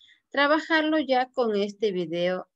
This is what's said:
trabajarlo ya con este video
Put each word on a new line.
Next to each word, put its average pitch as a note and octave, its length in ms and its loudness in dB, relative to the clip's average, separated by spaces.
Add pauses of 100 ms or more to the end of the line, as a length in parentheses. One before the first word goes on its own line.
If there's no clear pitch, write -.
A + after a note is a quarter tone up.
(300)
trabajarlo D#4 720 2
ya B3+ 320 0
con A3+ 240 0
este G3+ 360 -2
video F3 640 -4